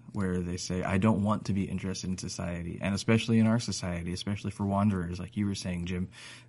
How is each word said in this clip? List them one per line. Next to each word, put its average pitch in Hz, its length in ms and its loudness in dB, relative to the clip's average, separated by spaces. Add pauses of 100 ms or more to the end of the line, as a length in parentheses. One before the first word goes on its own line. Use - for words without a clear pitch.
(120)
where 92 280 0
they 87 160 -2
say, 90 260 -4
"I 92 160 2
don't 104 240 4
want 104 240 0
to 107 60 0
be 98 120 2
interested 92 440 -4
in 90 100 -2
society." 87 640 -6
And 98 140 0
especially 113 440 4
in 110 80 8
our 110 120 4
society, 87 540 -4
especially 101 380 -4
for 101 140 -4
wanderers, 98 540 2
like 87 180 -10
you 101 100 2
were 98 80 0
saying, 90 320 -4
Jim, 92 220 -2 (400)